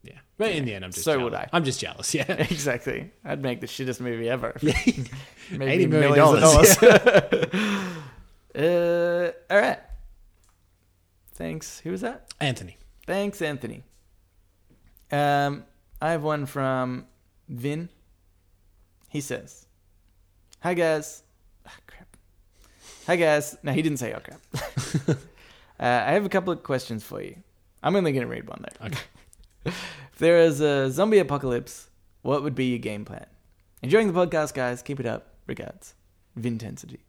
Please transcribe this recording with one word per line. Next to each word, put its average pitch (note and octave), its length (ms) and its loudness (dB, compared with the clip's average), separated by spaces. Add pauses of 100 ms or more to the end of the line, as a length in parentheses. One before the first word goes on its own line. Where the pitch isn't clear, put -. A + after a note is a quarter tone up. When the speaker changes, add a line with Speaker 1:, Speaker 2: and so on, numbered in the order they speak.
Speaker 1:
Yeah. - 140 -20 (200)
But G#3+ 140 -2
in E3 60 -4
Speaker 2:
Yeah. C#3+ 60 -4
Speaker 1:
the A2+ 120 -6
end, F#2 80 -12
I'm F#2 80 -12
just - 120 -8
Speaker 2:
So D#3+ 140 2
Speaker 1:
jealous. B2+ 60 -2
Speaker 2:
would A2+ 100 -4
I. F#2+ 180 -8
Speaker 1:
I'm E3+ 120 0
just C3 160 -4
jealous, - 340 -8
yeah. C3+ 140 -2
Speaker 2:
<laughs> - 0 -
Exactly. D3 800 -4 (140)
I'd C#3+ 180 -8
make B2 180 -6
the A#2+ 60 -12
shittest B2+ 320 -8
movie A#2 320 -6
ever. A#2+ 320 -6
Speaker 1:
Yeah. D3+ 120 2 (420)
Speaker 2:
<laughs> - 340 -20
Maybe C#3 220 -6
Speaker 1:
Eighty F3+ 140 4
million D3+ 300 4
dollars. D3+ 240 8
Speaker 2:
millions D#3 400 10
of A3 720 8
dollars. G3 420 -2
<laughs> D#3+ 100 -14 (540)
Uh, F3 760 0 (180)
all G3+ 100 6
right. - 180 0 (1600)
Thanks. D#3+ 460 -12
Who D#3+ 100 -10
was F#3 100 -8
that? B3+ 400 -10
Speaker 1:
Anthony. B2 380 -6 (280)
Speaker 2:
Thanks, G3 360 -6
Anthony. C#3+ 400 -8 (1300)
Um, C#3+ 520 0 (360)
I D#3 120 -2
have D#3+ 100 -4
one D3+ 240 -4
from C3 580 -4 (460)
Vin. D3 400 -8 (1200)
He D3+ 100 -6
says, - 460 -12 (960)
"Hi, F3 100 -4
guys." D#3+ 500 -2 (440)
Ah, - 60 -20 (140)
crap. - 300 -20 (880)
"Hi, F3 100 2
guys." D3+ 460 0
No, C#3+ 100 -4
he D3+ 100 0
didn't D3+ 160 -2
say, A2+ 160 -6
"Oh, A2+ 60 -10
crap." - 1040 -6
<laughs> - 40 -20 (500)
Uh, A#2+ 280 0
I C3+ 60 0
have G3+ 120 0
a F#3 60 -4
couple F#3 240 -2
of - 80 -12
questions B2 420 -6
for - 160 -12
you. - 160 -14 (460)
I'm D#3 140 2
only F3 160 2
gonna B2+ 140 -2
read A#2+ 220 -10
one, - 160 -16 (160)
though. - 60 -12
Speaker 1:
Okay. C#3 120 -6 (280)
Speaker 2:
<laughs> - 400 -20
"If - 520 -12
there E3+ 200 6
is D#3 240 4
a C#3 280 2
zombie G3+ 280 4
apocalypse, C3+ 720 -2 (320)
what C#3 200 -2
would C#3+ 120 -4
be C3 160 -2
your A#2+ 80 -2
game G#2+ 260 -8
plan? - 220 -16 (560)
Enjoying G3+ 280 2
the E3+ 80 0
podcast, D#3+ 360 0
guys. B2 280 -4
Keep C#3 180 -8
it A#2+ 60 -6
up. - 280 -8 (120)
Regards. - 480 -14 (400)
Vintensity." A2+ 760 -8